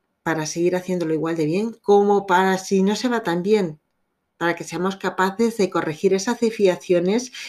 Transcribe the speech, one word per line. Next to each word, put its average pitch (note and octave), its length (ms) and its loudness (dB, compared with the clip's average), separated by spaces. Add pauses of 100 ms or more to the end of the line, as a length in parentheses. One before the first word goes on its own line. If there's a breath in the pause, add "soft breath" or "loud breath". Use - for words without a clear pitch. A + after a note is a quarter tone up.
(220)
para D#3+ 240 -4
seguir E3+ 300 -2
haciéndolo F3+ 380 -4
igual D#3+ 240 -2
de D#3+ 80 0
bien, G#3 360 -4
como G3+ 440 4
para F#3+ 320 2
si F#3+ 260 0
no G3+ 140 2
se B3+ 100 -2
va A#3 160 -2
tan F3 200 -2
bien, F#3 360 0 (580)
para E3+ 200 -2
que D#3+ 80 -12
seamos F3+ 320 -4
capaces F#3+ 580 -2
de F#3 140 0
corregir E3 440 0
esas A#3 280 -2
desviaciones G3 880 0 (180 loud breath)